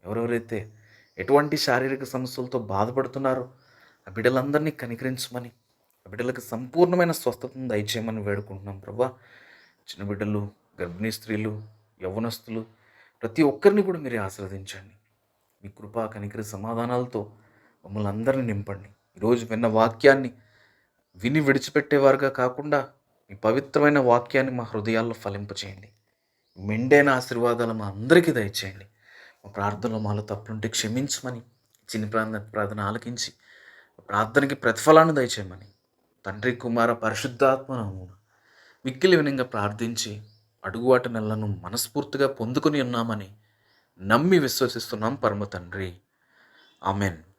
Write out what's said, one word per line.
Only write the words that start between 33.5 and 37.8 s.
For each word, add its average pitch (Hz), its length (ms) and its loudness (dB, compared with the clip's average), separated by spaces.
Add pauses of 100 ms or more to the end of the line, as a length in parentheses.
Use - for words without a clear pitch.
ప్రార్థనకి 117 460 2
ప్రతిఫలాన్ని 156 600 6
దయచేయమని, 101 540 -4 (560)
తండ్రి, 107 320 -2
కుమార, 117 360 2
పరిశుద్ధాత్మ 131 840 0
నామమున 95 380 -8 (720)